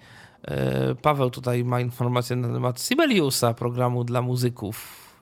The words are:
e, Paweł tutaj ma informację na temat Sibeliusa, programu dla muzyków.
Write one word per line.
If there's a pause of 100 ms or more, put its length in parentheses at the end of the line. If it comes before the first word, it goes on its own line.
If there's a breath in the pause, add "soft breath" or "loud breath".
(440 loud breath)
e,
Paweł
tutaj
ma
informację
na
temat
Sibeliusa,
programu
dla
muzyków. (160)